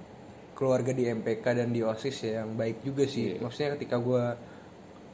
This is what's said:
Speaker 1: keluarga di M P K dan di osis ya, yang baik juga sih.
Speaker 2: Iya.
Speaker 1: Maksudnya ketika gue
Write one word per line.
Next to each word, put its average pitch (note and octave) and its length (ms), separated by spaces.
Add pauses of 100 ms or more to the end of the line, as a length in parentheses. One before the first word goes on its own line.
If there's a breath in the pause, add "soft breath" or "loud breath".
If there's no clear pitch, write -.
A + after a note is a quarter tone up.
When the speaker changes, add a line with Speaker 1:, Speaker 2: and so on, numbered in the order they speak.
(520)
Speaker 1:
keluarga B2+ 400
di B2 160
M A2 160
P A2+ 160
K A#2+ 160
dan A#2+ 160
di A#2 80
osis A2+ 400
ya, A2 240
yang A2 160
baik A2+ 240
juga C#3 240
sih. G2+ 280
Speaker 2:
Iya. - 40
Speaker 1:
Maksudnya C#3+ 300 (100)
ketika B2 160
gue B2 280 (880 loud breath)